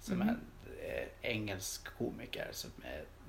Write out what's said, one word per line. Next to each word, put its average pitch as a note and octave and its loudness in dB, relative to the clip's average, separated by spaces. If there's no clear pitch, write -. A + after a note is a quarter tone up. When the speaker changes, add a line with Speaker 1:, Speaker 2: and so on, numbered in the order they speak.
Speaker 1:
som G3 0
Speaker 2:
Mm. G#3 10
Speaker 1:
är A#3 8
en, - 2
eh, - 0
engelsk G#2 0
komiker A2+ 0
som - -6
är C2+ -4